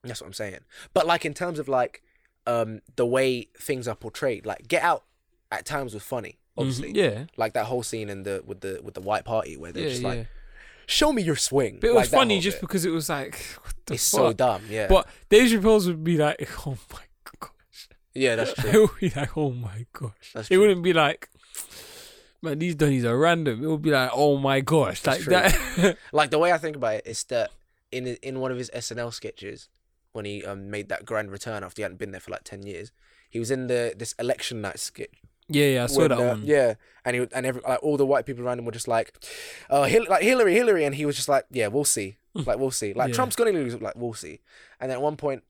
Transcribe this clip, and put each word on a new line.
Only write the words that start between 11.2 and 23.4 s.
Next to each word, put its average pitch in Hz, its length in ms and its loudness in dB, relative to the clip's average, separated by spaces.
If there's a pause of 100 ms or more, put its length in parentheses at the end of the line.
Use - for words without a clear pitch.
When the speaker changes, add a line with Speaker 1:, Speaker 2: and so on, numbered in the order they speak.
Speaker 1:
your 160 140 0
swing." 127 440 0
Speaker 2:
But - 100 2
it - 40 4
Speaker 1:
Like 226 100 6
Speaker 2:
was - 80 0
Speaker 1:
that 262 60 6
Speaker 2:
funny 226 180 6
Speaker 1:
whole 180 60 0
Speaker 2:
just 190 160 -2
Speaker 1:
bit. - 40 -8
Speaker 2:
because 180 240 -2
it 175 40 0
was 160 200 -4
like, 143 260 -6 (280)
"What - 120 -8 (100)
the - 80 -6
Speaker 1:
It's 120 100 -4
so 131 260 4
Speaker 2:
fuck?" 107 80 -2
Speaker 1:
dumb, 110 320 2
yeah. 107 180 -2
Speaker 2:
But - 200 4 (220)
Dave 226 220 8
Chappelle's 214 360 4
would 160 160 -4
be 165 140 2
like, 147 400 0
<laughs> - 100 -12
"Oh 139 100 -6 (140)
my - 120 -16 (360)
gosh." - 500 -20 (260)
Speaker 1:
Yeah, 131 220 2
that's - 160 -2
Speaker 2:
<laughs> - 60 -8
Speaker 1:
true. 110 120 -2
Speaker 2:
It 214 80 8 (100)
would - 100 -8
be 190 160 0
like, 143 220 -4
"Oh 147 140 -2
my 117 420 -10
gosh." - 400 -14
Speaker 1:
That's 110 160 -10
Speaker 2:
It 185 60 4
Speaker 1:
true. 190 60 8
Speaker 2:
wouldn't 190 220 6
be 180 100 4
like, 156 360 2 (1120)
"Man, 151 180 -4
these 170 160 -2
Donnies 143 280 4
are 120 140 2
random." 151 460 2